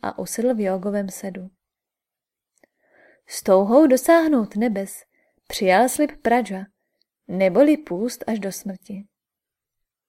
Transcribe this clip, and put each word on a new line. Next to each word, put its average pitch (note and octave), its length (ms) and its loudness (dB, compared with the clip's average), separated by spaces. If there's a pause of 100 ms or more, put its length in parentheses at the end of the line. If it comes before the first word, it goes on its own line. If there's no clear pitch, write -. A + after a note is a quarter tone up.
a - 180 -8
usedl A3+ 360 -4
v G#3+ 40 -4
jógovém G3 500 -4
sedu. F#3 400 -12 (1800)
S - 160 -14
touhou G#3+ 440 6
dosáhnout C#4+ 680 2
nebes G3+ 480 -4 (440)
přijal G3+ 420 2
slib D4 220 0 (100)
Praja, G#3+ 440 -2 (640)
neboli F#3+ 500 2
půst A#3 500 -8
až A3+ 120 -4
do G3 120 -8
smrti. G3 560 -14 (1000)